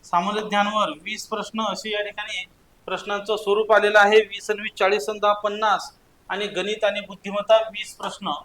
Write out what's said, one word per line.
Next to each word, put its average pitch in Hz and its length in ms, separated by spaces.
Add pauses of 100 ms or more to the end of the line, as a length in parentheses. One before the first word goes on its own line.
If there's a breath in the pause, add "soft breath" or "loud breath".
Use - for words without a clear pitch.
सामान्य 196 360
ज्ञानवर 208 500
वीस 185 360
प्रश्न, 214 420
असे 196 220
या 208 120
ठिकाणी 208 420 (420)
प्रश्नांचं 202 500
स्वरूप 214 360
आलेलं 208 260
आहे. 208 220
वीस 202 300
आणि 208 100
वीस, 208 180
चाळीस 202 300
आणि 208 100
दहा, 208 140
पन्नास 208 640 (340)
आणि 196 180
गणित 202 380
आणि 208 160
बुद्धिमत्ता 202 560
वीस 214 380
प्रश्न 185 360 (140)